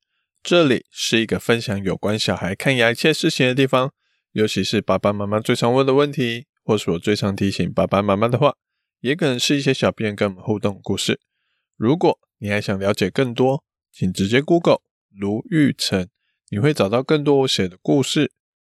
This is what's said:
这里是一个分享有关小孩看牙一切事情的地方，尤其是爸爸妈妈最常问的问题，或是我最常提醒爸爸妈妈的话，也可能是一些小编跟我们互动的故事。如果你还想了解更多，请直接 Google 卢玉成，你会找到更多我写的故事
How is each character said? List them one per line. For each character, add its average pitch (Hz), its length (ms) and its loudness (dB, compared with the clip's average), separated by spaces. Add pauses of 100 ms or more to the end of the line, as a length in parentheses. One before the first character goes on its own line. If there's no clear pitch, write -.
(440)
这 175 200 4
里 127 280 2
是 - 280 -2
一 113 60 0
个 95 140 -4
分 117 200 0
享 101 240 -6
有 87 140 -2
关 107 220 -4
小 98 160 -2
孩 90 180 -6
看 135 240 -2
牙 117 140 2
一 - 20 0
切 156 180 0
事 156 200 0
情 131 160 0
的 127 80 0
地 135 100 2
方， 131 260 0 (420)
尤 107 120 2
其 104 180 -2
是 107 160 0
爸 95 200 0
爸 101 120 2
妈 101 140 -4
妈 104 140 0
最 123 160 0
常 120 180 0
问 135 100 2
的 135 120 2
问 147 160 2
题， 123 340 -4 (180)
或 107 140 0
是 101 140 -4
我 85 80 -2
最 104 160 0
常 98 200 -2
提 98 140 0
醒 95 240 -4
爸 95 140 0
爸 98 160 2
妈 101 120 2
妈 107 120 0
的 123 100 -2
话， 139 180 2 (440)
也 131 160 -2
可 180 100 -4
能 127 140 0
是 147 180 0
一 - 20 0
些 139 140 0
小 113 180 0
编 107 240 -4
跟 104 140 -2
我 95 60 -12
们 90 80 -20
互 104 160 -2
动 101 160 -4
的 - 80 -20
故 98 120 -4
事。 - 240 -4 (560)
如 127 220 2
果 180 220 0 (180)
你 104 140 -6
还 104 100 0
想 101 160 -4
了 98 160 0
解 101 160 0
更 127 240 -2
多， 131 300 0 (280)
请 92 220 -4
直 95 140 -2
接 120 120 4
Google 170 440 2 (260)
卢 101 400 -6
玉 147 240 2
成， 92 340 -4 (420)
你 104 100 -4
会 147 160 2
找 98 120 0
到 117 140 0
更 151 220 0
多 143 140 4
我 135 100 2
写 101 200 -2
的 87 140 -12
故 147 220 2
事 - 280 0 (400)